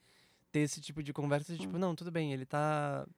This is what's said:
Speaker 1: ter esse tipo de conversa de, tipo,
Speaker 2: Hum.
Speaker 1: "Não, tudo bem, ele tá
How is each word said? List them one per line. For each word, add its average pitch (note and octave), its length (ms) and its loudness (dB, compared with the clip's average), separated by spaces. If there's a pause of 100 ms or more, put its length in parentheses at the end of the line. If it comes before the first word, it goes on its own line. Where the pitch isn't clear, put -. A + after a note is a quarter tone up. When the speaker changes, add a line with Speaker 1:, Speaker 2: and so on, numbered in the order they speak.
(500)
Speaker 1:
ter D3+ 100 4
esse D3 200 2
tipo D3 220 -8
de C#3+ 100 -6
conversa D3 400 2
de, D#3+ 60 -6
tipo, F#3 180 -4
Speaker 2:
Hum. - 20 0
Speaker 1:
"Não, F3+ 160 2
tudo E3+ 160 -6
bem, D#3+ 220 0
ele C3 140 -2
tá D3 600 0 (120)